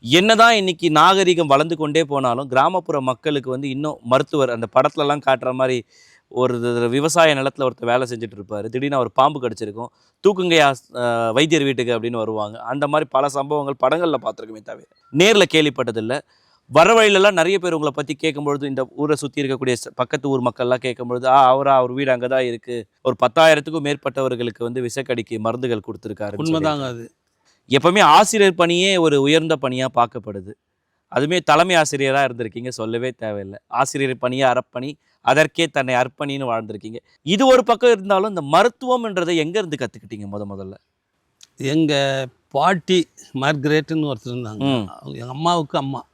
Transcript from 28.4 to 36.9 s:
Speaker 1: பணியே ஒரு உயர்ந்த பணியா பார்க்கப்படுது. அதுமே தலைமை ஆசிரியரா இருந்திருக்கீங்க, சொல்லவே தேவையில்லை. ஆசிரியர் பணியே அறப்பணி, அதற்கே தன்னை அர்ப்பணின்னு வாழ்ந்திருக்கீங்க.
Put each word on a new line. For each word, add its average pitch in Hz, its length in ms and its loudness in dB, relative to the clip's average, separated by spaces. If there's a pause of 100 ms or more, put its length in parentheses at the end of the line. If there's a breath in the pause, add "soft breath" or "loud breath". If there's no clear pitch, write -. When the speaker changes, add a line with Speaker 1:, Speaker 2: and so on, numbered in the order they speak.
Speaker 1:
பணியே 180 420 2
ஒரு 151 240 2
உயர்ந்த 156 400 2
பணியா 131 320 -4
பார்க்கப்படுது. 104 580 -4 (640)
அதுமே 151 240 0
தலைமை 165 360 2
ஆசிரியரா 139 480 0
இருந்திருக்கீங்க, 120 460 -6
சொல்லவே 117 420 -6
தேவையில்லை. 101 560 -10
ஆசிரியர் 135 500 -2
பணியே 127 240 -4
அறப்பணி, 127 520 -2 (280)
அதற்கே 156 460 2
தன்னை 131 280 -2
அர்ப்பணின்னு 135 520 -4
வாழ்ந்திருக்கீங்க. 110 480 -6 (260)